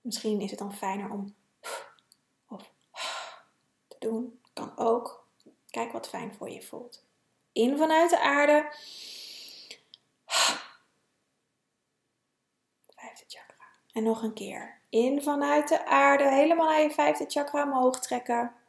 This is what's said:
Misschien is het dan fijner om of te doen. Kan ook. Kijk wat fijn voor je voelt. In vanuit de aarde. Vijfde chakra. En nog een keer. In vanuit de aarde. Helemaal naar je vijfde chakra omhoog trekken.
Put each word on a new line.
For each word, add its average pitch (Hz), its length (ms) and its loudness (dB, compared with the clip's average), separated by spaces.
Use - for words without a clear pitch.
Misschien 214 400 -4
is 190 100 -6
het - 80 -12
dan 202 160 -10
fijner 202 360 -6
om 202 240 -10
of - 240 -18
te - 100 -20
doen. 226 420 -6
Kan - 240 -12
ook. 233 520 -2
Kijk 226 260 -8
wat - 160 -10
fijn 202 260 -10
voor - 160 -12
je - 120 -16
voelt. - 440 -18
In 254 260 2
vanuit 320 320 4
de - 100 4
aarde. 294 540 4
Vijfde - 340 -20
chakra. - 380 -20
En 220 100 -2
nog 220 200 0
een 220 120 -4
keer. - 540 -14
In 262 340 2
vanuit 294 460 2
de - 180 2
aarde. 277 420 6
Helemaal 320 400 4
naar 311 140 4
je 302 80 2
vijfde 294 380 2
chakra 285 340 -2
omhoog 254 380 2
trekken. 240 540 -4